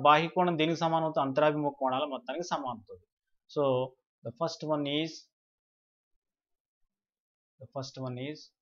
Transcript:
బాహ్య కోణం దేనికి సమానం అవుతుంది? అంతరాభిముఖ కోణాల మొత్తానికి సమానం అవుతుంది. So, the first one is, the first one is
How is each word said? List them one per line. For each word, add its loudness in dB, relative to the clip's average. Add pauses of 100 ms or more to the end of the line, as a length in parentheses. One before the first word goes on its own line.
బాహ్య 8
కోణం 2
దేనికి 2
సమానం 2
అవుతుంది? 0
అంతరాభిముఖ 2
కోణాల 0
మొత్తానికి -8
సమానం -6
అవుతుంది. -20 (520)
So, 2 (640)
the -8
first -4 (120)
one -2 (140)
is, -4 (2500)
the -18
first -10
one -6 (100)
is -10 (240)